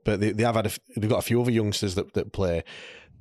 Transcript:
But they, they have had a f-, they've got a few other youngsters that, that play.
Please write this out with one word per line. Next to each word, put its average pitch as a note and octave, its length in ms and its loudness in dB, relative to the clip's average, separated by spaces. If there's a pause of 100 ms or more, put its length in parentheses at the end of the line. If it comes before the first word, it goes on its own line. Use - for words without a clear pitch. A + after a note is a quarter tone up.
But G2+ 160 2
they, G#2+ 100 2
they G#2+ 120 0
have A#2 120 2
had A2 120 2
a - 20 0
f-, - 100 -8 (160)
they've G#2+ 140 0
got A2+ 100 4
a F2 40 -4
few A#2 180 2
other B2 100 2
youngsters G#2 440 0
that, - 180 -4
that F#2 180 -2
play. E2+ 320 0 (580)